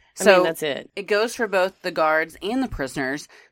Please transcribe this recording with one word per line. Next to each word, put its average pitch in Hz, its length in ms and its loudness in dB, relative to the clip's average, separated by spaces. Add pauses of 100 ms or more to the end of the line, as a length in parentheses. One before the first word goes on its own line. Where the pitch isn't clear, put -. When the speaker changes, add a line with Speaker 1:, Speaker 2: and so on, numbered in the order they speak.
(180)
Speaker 1:
I 185 60 -4
Speaker 2:
So 202 120 8
Speaker 1:
mean, 180 80 6
that's 165 180 -2
it. - 340 -6
Speaker 2:
it 202 60 -10
goes 214 320 -2
for 240 120 -2
both 190 360 -2
the 180 80 -4
guards 160 520 0
and 240 200 -2
the 240 60 -4
prisoners 139 600 -6 (240)